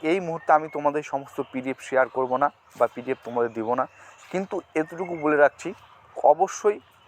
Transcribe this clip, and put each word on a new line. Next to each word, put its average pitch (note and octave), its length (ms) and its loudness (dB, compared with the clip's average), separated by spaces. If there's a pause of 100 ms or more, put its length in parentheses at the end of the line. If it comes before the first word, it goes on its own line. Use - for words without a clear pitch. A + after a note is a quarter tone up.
(100)
এই F#3+ 160 2
মুহূর্তে E3 320 -6
আমি D#3 180 -2
তোমাদের D3 260 -2 (100)
সমস্ত C#3 260 -8 (140)
পিডিএফ B2+ 260 -6 (100)
শেয়ার C3 180 2 (100)
করব B2+ 160 -2 (100)
না D3 60 2 (300)
বা A#2+ 160 4
পিডিএফ B2+ 320 -6
তোমাদের A#2+ 320 -2
দিব A2 100 -4 (120)
না, C3 40 0 (480)
কিন্তু F#3+ 220 -6 (260)
এতটুকু E3+ 340 -8 (100)
বলে D3+ 200 4
রাখছি, - 240 0 (640)
অবশ্যই F#3+ 460 0 (300)